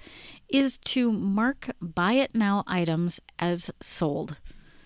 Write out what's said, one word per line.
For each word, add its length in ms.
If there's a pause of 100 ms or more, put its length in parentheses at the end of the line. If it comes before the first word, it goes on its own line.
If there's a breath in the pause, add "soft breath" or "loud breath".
(520 loud breath)
is 260
to 320
mark 600 (100)
buy 320
it 220
now 340
items 500 (220)
as 300 (100)
sold. 560 (500 soft breath)